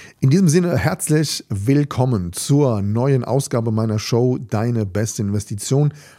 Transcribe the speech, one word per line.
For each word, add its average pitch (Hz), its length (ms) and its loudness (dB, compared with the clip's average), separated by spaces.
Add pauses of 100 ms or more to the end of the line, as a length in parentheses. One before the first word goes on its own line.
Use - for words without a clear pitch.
(200)
In 135 100 2
diesem 175 200 4
Sinne 175 260 2
herzlich 151 720 -2
willkommen 120 880 0
zur 135 480 2
neuen 120 420 0
Ausgabe 117 480 -2
meiner 110 280 0
Show 123 380 0
Deine 110 480 -2
beste 104 360 -4
Investition, 107 720 -2 (260)